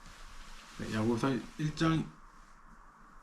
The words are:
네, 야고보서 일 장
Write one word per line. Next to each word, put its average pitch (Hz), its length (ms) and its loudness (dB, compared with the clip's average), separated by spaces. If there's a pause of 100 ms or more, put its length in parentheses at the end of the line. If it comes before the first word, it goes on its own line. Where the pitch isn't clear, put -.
(800)
네, 104 160 -4
야고보서 113 360 4 (280)
일 151 180 0
장 160 280 4 (1200)